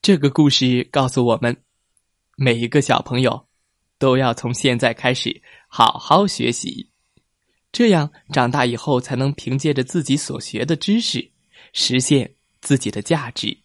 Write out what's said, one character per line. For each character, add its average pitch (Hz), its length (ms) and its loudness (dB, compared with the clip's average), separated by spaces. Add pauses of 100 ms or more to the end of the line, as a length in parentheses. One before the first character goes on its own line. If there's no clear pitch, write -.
这 190 160 4
个 139 120 2
故 147 200 4
事 123 420 0
告 135 160 0
诉 127 200 0
我 113 100 2
们， 120 260 -4 (720)
每 127 200 2
一 117 120 -4
个 143 140 2
小 - 200 0
朋 123 200 -4
友 - 260 -2 (520)
都 131 180 4
要 127 160 0
从 120 180 -6
现 123 280 0
在 117 160 2
开 - 180 0
始 - 300 -6 (240)
好 - 320 2
好 190 260 4
学 123 260 -2
习， - 380 -10 (840)
这 233 200 2
样 151 200 2 (200)
长 123 180 2
大 123 160 0
以 120 100 -2
后 127 240 0
才 127 160 -8
能 135 160 0
凭 - 260 -6
借 147 180 -2
着 127 80 -2
自 160 180 -2
己 135 160 0
所 113 240 -8
学 117 240 -6
的 160 100 -2
知 202 240 0
识， - 320 -6 (400)
实 - 280 0
现 131 360 0 (260)
自 135 180 2
己 - 100 -4
的 107 120 -8
价 127 300 -4
值。 - 340 -8